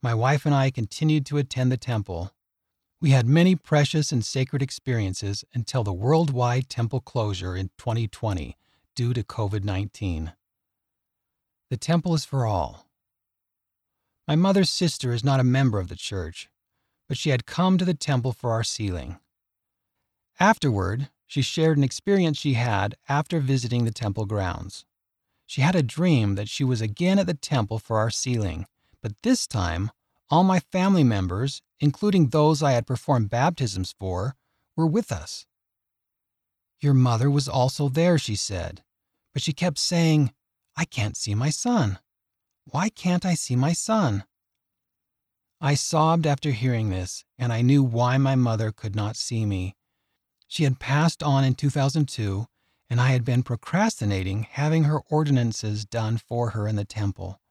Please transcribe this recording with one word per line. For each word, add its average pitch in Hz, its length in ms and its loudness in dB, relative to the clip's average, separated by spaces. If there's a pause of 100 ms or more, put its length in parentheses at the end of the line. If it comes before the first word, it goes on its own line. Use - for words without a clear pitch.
My 120 120 -2
wife 131 320 0
and 147 80 2
I 135 160 2
continued 147 560 -2
to 147 100 -4
attend 131 340 0
the 127 60 0
temple. 98 560 -6 (680)
We 151 80 4
had 127 160 6
many 170 280 6
precious 151 580 0
and 120 120 -2
sacred 131 380 -4
experiences 104 920 -4
until 120 320 -4
the 101 80 -4
worldwide 127 800 0
temple 120 320 -2
closure 95 520 -4
in 92 220 -4
twenty 117 320 -4
twenty 92 480 -6 (380)
due 123 180 -2
to 117 100 -2
covid 104 400 -4
nineteen. 92 680 -4 (1400)
The 123 80 -4
temple 165 380 0
is 151 100 -2
for 131 220 -2
all. 92 420 -4 (1400)
My 151 100 2
mother's 190 340 4
sister 139 420 -2
is 117 100 -2
not 135 160 4
a 131 60 4
member 127 340 4
of 90 100 -4
the 92 80 -12
church, 87 520 -8 (600)
but 135 100 -4
she - 100 -2
had 127 160 0
come 185 320 2
to 180 80 2
the 180 80 0
temple 131 400 -2
for - 180 -4
our 113 140 0
sealing. 85 560 -6 (1200)
Afterward, 123 680 0 (180)
she 139 140 -2
shared 160 360 2
an 139 60 4
experience 170 520 0
she 139 180 0
had 107 420 0 (120)
after 147 300 -2
visiting 123 460 0
the 113 80 -2
temple 107 340 -4
grounds. 92 580 -6 (600)
She - 140 -6
had 170 160 4
a 165 60 2
dream 123 520 2
that 104 140 -6
she - 160 -4
was 127 160 0
again 175 400 0
at 180 80 0
the 175 60 -2
temple 113 440 -2
for 110 200 -2
our 110 120 2
sealing, 98 560 -4 (340)
but 104 220 -10
this 247 240 0
time, 87 460 -2 (360)
all 160 140 4
my 190 160 4
family 185 460 2
members, 104 580 0 (160)
including 160 520 2
those 151 340 2
I 139 80 2
had 120 120 0
performed 120 460 -2
baptisms 117 640 -2
for, 95 380 -4 (400)
were 160 140 2
with 196 240 -2
us. - 340 -10 (1300)
"Your 139 140 4
mother 127 360 4
was 143 180 0
also 131 400 0
there," 160 300 4
she 117 160 -4
said, 82 480 -6 (500)
but - 80 -6
she - 120 -4
kept 170 260 -2
saying, 160 560 2 (400)
"I 165 100 -4
can't 107 320 -6
see 104 200 -4
my 135 140 0
son. 160 500 0 (640)
Why 180 240 -4
can't 180 360 -2
I 180 100 2
see - 200 -4
my 135 180 2
son?" 165 520 0 (1400)
I 147 140 2
sobbed 160 520 2
after 143 240 0
hearing 113 400 0
this, 92 340 -6 (140)
and 123 140 -2
I 117 100 0
knew 139 220 6
why 123 340 2
my 135 160 2
mother 113 380 0
could 104 240 -6
not 107 180 -2
see 110 320 -4
me. 95 300 -4 (680)
She - 180 -2
had 135 140 2
passed 151 440 0
on 139 200 2
in 131 140 2
two 143 140 0
thousand 139 360 0
two, 104 400 -4 (420)
and 120 120 0
I 127 80 2
had 127 160 2
been 123 180 0
procrastinating 107 1040 -2
having 156 400 0
her 147 160 0
ordinances 120 840 0
done 113 320 -2
for 117 340 -4
her 104 180 -4
in 107 80 -2
the 101 80 -2
temple. 95 560 -6 (100)